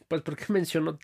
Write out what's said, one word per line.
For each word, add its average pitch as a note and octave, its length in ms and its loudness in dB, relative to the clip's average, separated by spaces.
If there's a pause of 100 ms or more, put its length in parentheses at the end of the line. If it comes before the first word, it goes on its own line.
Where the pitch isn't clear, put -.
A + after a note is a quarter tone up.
pues, D#3+ 140 -2
¿por D3+ 140 -6
qué - 180 -4
menciono E3 500 2